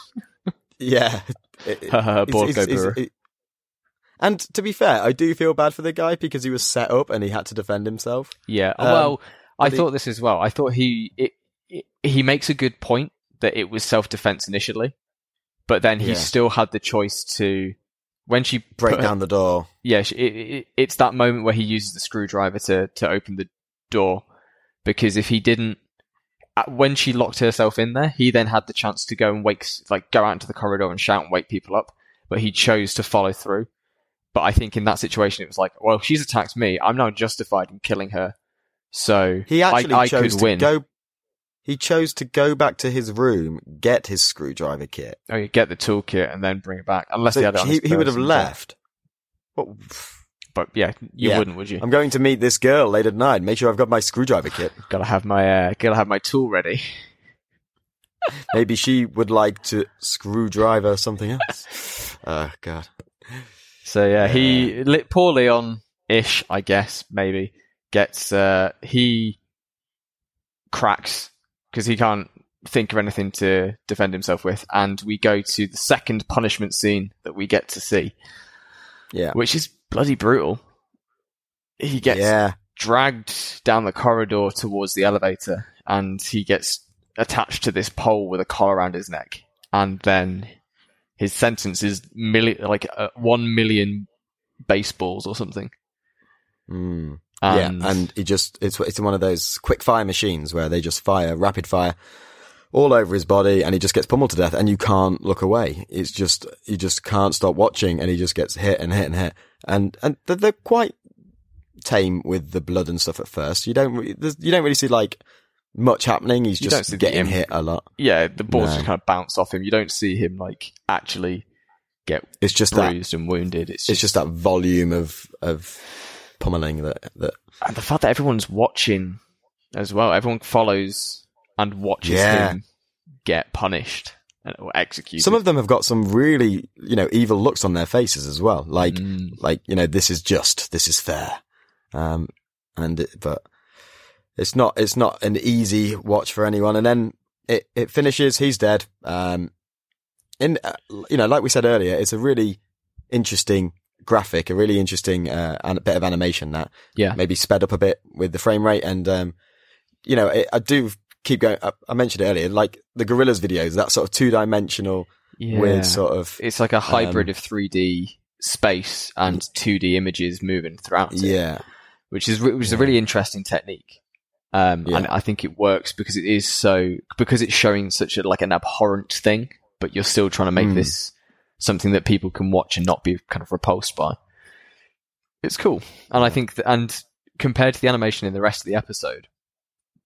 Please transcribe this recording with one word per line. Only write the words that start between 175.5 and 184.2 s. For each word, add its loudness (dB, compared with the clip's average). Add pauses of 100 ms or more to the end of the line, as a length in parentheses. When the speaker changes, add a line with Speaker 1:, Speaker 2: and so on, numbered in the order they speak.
Speaker 2:
works 2
because -8
it -4
is 2
so, 2 (220)
because 2
it's -2
showing 2
such -4
a, -2
like, 0
an 0
abhorrent 0
thing, 0 (320)
but -6
you're -2
still 2
trying 0
to 2
make 0
Speaker 1:
Mm. 2
Speaker 2:
this -2 (460)
something 0
that 2
people 0
can -4
watch 0
and -2
not 0
be -2 (100)
kind -8
of -18
repulsed -4
by. -2 (1300)